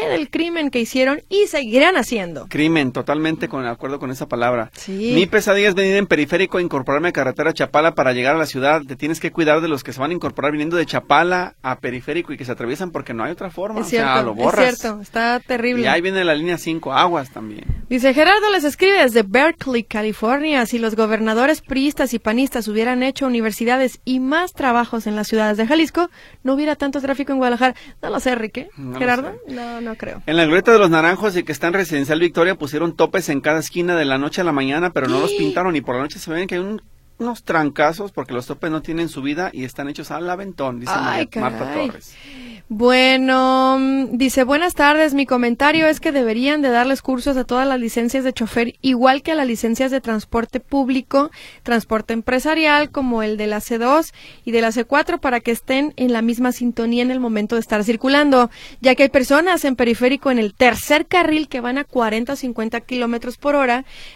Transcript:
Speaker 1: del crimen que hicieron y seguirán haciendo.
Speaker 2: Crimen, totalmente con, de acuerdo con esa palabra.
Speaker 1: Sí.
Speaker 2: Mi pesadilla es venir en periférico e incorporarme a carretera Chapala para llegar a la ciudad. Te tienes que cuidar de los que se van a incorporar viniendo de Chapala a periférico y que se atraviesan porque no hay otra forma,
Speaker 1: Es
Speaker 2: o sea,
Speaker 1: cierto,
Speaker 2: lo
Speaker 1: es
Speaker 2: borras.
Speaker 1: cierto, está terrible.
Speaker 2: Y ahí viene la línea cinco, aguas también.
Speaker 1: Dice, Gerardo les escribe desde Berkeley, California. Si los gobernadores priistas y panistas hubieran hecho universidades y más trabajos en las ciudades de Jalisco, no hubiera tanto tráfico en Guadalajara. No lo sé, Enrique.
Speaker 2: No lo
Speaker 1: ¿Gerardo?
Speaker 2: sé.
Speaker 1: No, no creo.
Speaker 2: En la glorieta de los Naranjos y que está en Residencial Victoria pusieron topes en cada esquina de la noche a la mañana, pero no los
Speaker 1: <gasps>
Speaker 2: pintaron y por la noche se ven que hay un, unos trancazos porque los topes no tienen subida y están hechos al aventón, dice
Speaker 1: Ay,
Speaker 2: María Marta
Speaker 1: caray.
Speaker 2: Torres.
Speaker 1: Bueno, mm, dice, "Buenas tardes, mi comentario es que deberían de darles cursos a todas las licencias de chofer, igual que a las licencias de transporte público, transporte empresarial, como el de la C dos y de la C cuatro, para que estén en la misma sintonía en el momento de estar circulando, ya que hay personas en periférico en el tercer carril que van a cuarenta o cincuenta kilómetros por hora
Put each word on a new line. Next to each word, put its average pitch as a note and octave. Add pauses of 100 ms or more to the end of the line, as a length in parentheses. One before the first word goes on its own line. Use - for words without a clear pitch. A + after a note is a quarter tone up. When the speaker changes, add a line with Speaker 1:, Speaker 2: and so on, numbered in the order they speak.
Speaker 1:
del D#4+
crimen E4
que B3
hicieron C4
y G4+
seguirán C#4+
haciendo. F#3
Speaker 2:
Crimen, D3+
totalmente D#3
con, C3+
de A#2
acuerdo C3+
con C3
esa C3+
palabra. A#2+
Speaker 1:
Sí. G3
Speaker 2:
Mi F3+
pesadilla G3+
es F#3+
venir F#3+
en G3+
periférico F3
e -
incorporarme D3
a E3+
carretera D3
Chapala D3+
para C3+
llegar B2
a -
la D#3
ciudad. C#3+
Te C3
tienes D3+
que D#3+
cuidar D#3
de E3+
los C#3
que C3
se B2+
van C#3+
a -
incorporar D3+
viniendo D3+
de D#3+
Chapala F3
a B2+
periférico D3
y C3
que B2
se B2
atraviesan D3
porque C#3
no A2+
hay D3+
otra F#3
forma, G#3+
Speaker 1:
Es A3
Speaker 2:
o -
sea, A3+
Speaker 1:
cierto, C3
Speaker 2:
lo A2+
Speaker 1:
es G#2
Speaker 2:
borras. B3
Speaker 1:
cierto, G#3+
está A#3
terrible. A#3+
Speaker 2:
Y -
ahí D#3+
viene F#3
la D#3+
línea E3+
cinco, D#3+
aguas D#3
también. G#2+ (260)
Speaker 1:
Dice, B3+
Gerardo G4
les F4+
escribe F#4
desde A#3
Berkeley, B3+
California. A#3
Si A#3+
los A3+
gobernadores A3
priistas C4+
y A3+
panistas A3+
hubieran A#3+
hecho C4+
universidades A#3
y B3+
más D#4
trabajos A#3+
en G#3+
las G#3+
ciudades G#3+
de A3
Jalisco, E4 (320)
no C4
hubiera D4
tanto C#4
tráfico C4+
en C4+
Guadalajara. B3 (280)
No -
lo F4
sé, B3+
Enrique. A#3+
Speaker 2:
No C4
lo C4
Speaker 1:
¿Gerardo? B3+ (140)
Speaker 2:
sé. C4+
Speaker 1:
No, A#3+
no A3+
creo. -
Speaker 2:
En D#3
la E3+
glorieta F3+
de A3
los G3
Naranjos F3+
y E3+
que D#3
está E3+
en F3
Residencial D#3
Victoria F3
pusieron D#3
topes E3+
en C#3
cada D#3
esquina F3
de D#3
la C3+
noche C#3+
a -
la E3
mañana, C#3+
pero D3
no C3
los D3+
Speaker 1:
<gasps> -
Speaker 2:
pintaron F3
y C#3+
por B2
la C3
noche D3+
se E3+
ven F3
que F3+
hay F3
un, G3+ (340)
unos A#3
trancazos D#3+
porque B2+
los B2
topes D#3+
no D#3
tienen E3
subida D3
y B2+
están C#3
hechos D3+
al E3
aventón, F3+
dice B2
Speaker 1:
Ay, -
Speaker 2:
María A3
Marta A3+
Speaker 1:
caray. D4
Speaker 2:
Torres. - (560)
Speaker 1:
Bueno, C4
mm, C4+
dice, C4
"Buenas D4+
tardes, D4+
mi C#4
comentario C4+
es D#4
que D#4+
deberían C4
de C#4
darles B3
cursos C4
a B3
todas B3+
las C4
licencias A#3+
de B3+
chofer, A#3
igual C4
que D#4+
a -
las D4
licencias A#3
de C4
transporte A3+
público, C#4 (320)
transporte A3
empresarial, D4
como B3
el G#3+
de G#3+
la G#3+
C A#3
dos C#4 (320)
y A#3
de A3+
la A3+
C A#3
cuatro, D#4+
para A#3+
que A#3+
estén C4+
en B3
la A3+
misma A#3+
sintonía A#3
en B3+
el B3+
momento A3
de A3+
estar G#3
circulando, C4 (320)
ya B3+
que C#4
hay C#4
personas D4
en C4+
periférico B3
en B3
el G#3
tercer D4
carril D#4
que B3
van B3
a C#4+
cuarenta A#3
o -
cincuenta A#3
kilómetros A#3+
por D4
hora C4 (300)